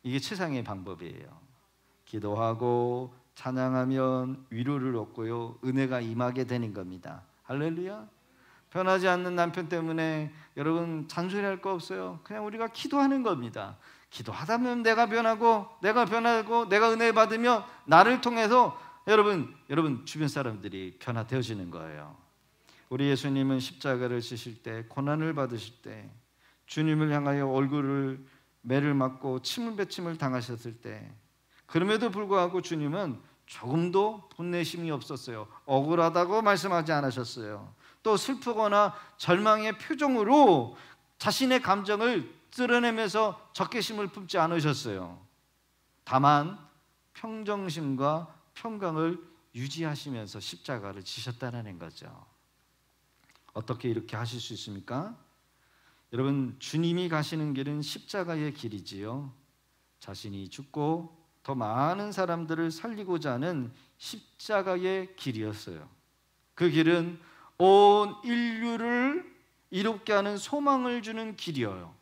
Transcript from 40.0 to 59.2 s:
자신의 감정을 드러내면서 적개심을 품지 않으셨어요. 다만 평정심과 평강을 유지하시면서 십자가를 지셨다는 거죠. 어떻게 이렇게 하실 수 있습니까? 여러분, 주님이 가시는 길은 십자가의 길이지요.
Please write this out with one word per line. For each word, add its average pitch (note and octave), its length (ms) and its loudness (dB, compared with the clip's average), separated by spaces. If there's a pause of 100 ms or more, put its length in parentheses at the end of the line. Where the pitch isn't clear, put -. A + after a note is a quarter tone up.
자신의 B3+ 440 2
감정을 G3+ 720 0 (160)
드러내면서 A3 1040 0
적개심을 G#3 560 -4
품지 F#3+ 280 -8
않으셨어요. C3 840 -2 (840)
다만 D3 560 4 (560)
평정심과 E3 1200 -4 (200)
평강을 F3 720 -4 (300)
유지하시면서 C3+ 880 -8
십자가를 G2+ 640 -10
지셨다는 A#2 760 -10
거죠. D#2+ 300 -16 (1400)
어떻게 A2+ 360 -6
이렇게 A2+ 280 -6
하실 A2+ 240 -8
수 - 140 -12
있습니까? A#2+ 640 -10 (960)
여러분, C3+ 460 -2
주님이 E3+ 500 -2
가시는 D3+ 460 -2
길은 D3 280 -4
십자가의 D#3 720 -6
길이지요. A2 800 -10 (680)